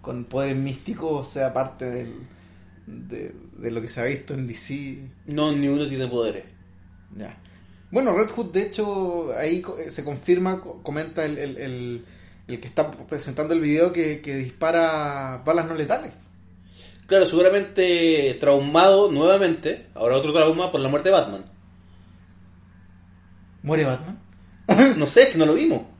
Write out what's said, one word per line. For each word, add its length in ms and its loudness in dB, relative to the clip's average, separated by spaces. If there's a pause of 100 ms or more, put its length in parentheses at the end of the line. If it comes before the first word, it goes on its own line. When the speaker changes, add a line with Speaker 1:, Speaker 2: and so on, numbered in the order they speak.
Speaker 1:
con 220 -12
poderes 320 -4
místicos 720 -6
sea 260 -4
parte 340 -6
del, 240 -10 (760)
de, 480 -14 (220)
de 140 -8
lo 100 -6
que 80 -10
se 120 -10
ha 40 -4
visto 300 -6
en 140 -8
D 60 -12
C. 440 -12 (280)
Speaker 2:
No, 260 -2
ni 160 0
uno 200 0
tiene 200 -6
poderes. 360 -4 (720)
Speaker 1:
Ya. 220 -16 (540)
Bueno, 240 0
Red 140 0
Hood, 220 -8
de 100 0
hecho, 760 -4
ahí 240 -2
co-, 160 -12
eh, 140 -12
se 120 -10
confirma, 560 0
co-, 220 -16
comenta 420 -6
el, 140 -6
el, 180 -8
el, 480 -10 (440)
el 120 -10
que 60 -18
está 240 -2
presentando 640 -6
el 60 2
video 320 2
que, 280 -4
que 160 -10
dispara 1080 -2
balas 220 0
no 80 -6
letales. 360 -2 (960)
Speaker 2:
Claro, 200 6
seguramente 1120 4
traumado 720 6
nuevamente, 840 2
ahora 220 2
otro 160 0
trauma 380 2
por 100 -2
la 80 -2
muerte 200 0
de 80 6
Batman. 280 -2 (2250)
Speaker 1:
¿Muere 220 0
Batman? 340 -4 (800)
Speaker 2:
No 120 0
sé, 160 8
es 60 4
que 80 -2
no 80 4
lo 80 4
vimos. 280 0 (180)